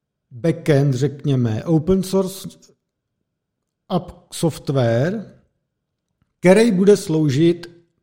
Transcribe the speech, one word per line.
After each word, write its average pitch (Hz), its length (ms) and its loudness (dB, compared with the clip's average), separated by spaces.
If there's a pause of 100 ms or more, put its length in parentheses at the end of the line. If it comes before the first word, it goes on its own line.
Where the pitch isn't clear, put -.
(300)
backend, 143 640 0
řekněme, 131 720 -2
open 170 380 0
source 190 460 -6 (1400)
app - 460 -8
software, 143 1000 -2 (1080)
který 214 320 6
bude 196 240 4
sloužit 156 760 0 (320)